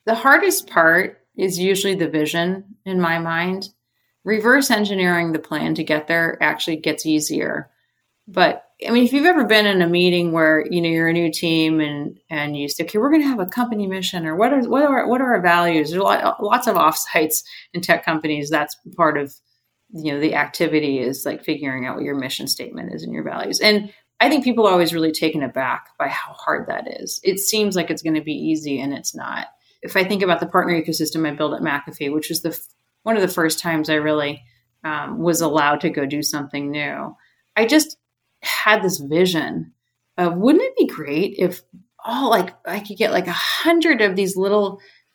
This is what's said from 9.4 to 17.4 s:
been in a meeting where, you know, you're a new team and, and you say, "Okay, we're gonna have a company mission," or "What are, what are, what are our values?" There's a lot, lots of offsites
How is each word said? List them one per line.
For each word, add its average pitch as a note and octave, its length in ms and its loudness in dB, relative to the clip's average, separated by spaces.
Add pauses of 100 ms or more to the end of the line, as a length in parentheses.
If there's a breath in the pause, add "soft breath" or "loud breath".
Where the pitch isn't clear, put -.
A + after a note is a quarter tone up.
been G#3+ 220 4
in G3 160 4
a E3 40 4
meeting F3 460 2
where, D#3 380 4
you F3 100 0
know, E3+ 80 0
you're E3 200 2
a E3 40 2
new E3+ 180 2
team D#3+ 500 2
and, D3 380 -4 (120)
and D3 260 -4
you C#3+ 140 -6
say, - 140 -4
"Okay, G#3+ 140 -4
we're C4 120 2
gonna D4+ 160 4
have B3+ 140 -2
a F3+ 40 -2
company A3 420 -4
mission," F#3 380 -4
or D#3+ 100 -4
"What A3+ 180 2
are, C#4 100 2
what B3+ 200 2
are, C#4 240 2
what B3 140 2
are B3+ 140 2
our F#3 80 0
values?" E3+ 480 2
There's F3 100 -2
a G3 40 2
lot, - 380 2
lots A3+ 240 0
of G#3 100 2
offsites D#3 640 2 (320 loud breath)